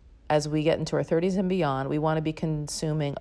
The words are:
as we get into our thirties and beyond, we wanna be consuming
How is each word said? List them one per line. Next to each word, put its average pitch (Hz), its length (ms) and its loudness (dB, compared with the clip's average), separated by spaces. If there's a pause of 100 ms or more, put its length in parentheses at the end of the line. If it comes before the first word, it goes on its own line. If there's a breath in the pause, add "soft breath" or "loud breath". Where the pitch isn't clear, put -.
(280)
as 151 200 2
we 151 160 0
get 160 160 2
into 156 160 -2
our 143 80 0
thirties 180 320 0
and 190 120 0
beyond, 143 400 0
we 147 100 -2
wanna 160 220 2
be 156 120 -2
consuming 151 880 -2